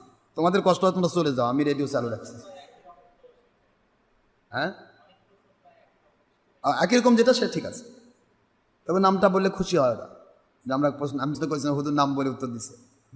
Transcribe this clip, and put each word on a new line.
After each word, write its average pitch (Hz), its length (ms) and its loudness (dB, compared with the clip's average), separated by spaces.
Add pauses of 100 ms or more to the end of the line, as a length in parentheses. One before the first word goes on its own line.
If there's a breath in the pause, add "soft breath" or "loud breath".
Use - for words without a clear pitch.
(360)
তোমাদের 180 300 2
কষ্ট 185 180 4
হয় 185 80 4
তোমরা 180 220 0
চলে 156 200 0
যাও, 120 120 0
আমি 131 180 0
রেডিও 143 240 -2
চালু 120 220 -4
রাখছি। - 240 -10 (2250)
হ্যাঁ, 147 240 -4 (1900)
আ-, 135 200 0
একই 220 140 2
রকম 233 180 6
যেটা, 233 180 6
সে 240 140 0
ঠিক - 180 -6
আছে, - 180 -14 (1040)
তবে 175 140 0
নামটা 190 300 4
বললে 190 200 2
খুশি 180 280 -2
হয় 131 120 4
ওরা 110 200 -6 (560)
যে 127 80 -4
আমরা 143 180 0
প্রশ্ন, 143 280 -8
আমি 139 160 -4
তো 147 120 -6
করেছিলাম, 143 280 -2
হুজুর 147 180 -2
নাম 143 220 2
বলে 135 140 -2
উত্তর 127 180 -6
দিছে, 117 260 -10 (420)